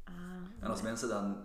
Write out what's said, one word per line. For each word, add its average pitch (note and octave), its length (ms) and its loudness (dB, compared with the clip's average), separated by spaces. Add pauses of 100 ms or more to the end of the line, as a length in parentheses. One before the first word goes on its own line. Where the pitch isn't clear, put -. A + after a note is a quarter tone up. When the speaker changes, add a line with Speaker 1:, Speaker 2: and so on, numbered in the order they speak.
Speaker 1:
Ah, - 80 -8 (480)
Speaker 2:
En G#2+ 100 -2
als G#2 100 2
Speaker 1:
ja. A2 60 0
Speaker 2:
mensen A#2 220 2
dan, G2+ 360 4